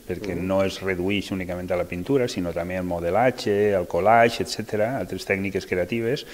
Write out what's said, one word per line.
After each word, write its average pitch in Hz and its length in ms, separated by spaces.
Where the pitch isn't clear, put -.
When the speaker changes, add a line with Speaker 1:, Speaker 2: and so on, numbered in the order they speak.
Speaker 1:
perquè 87 300
Speaker 2:
Mm. 90 100
Speaker 1:
no 95 180
es 95 160
redueix 95 540
únicament 90 380
a 90 40
la 87 80
pintura, 123 440
sinó 87 260
també 87 240
al 92 80
modelatge, 101 880
al 90 140
collage, 110 560
etcètera, 107 540
altres 92 280
tècniques 98 400
creatives, 113 680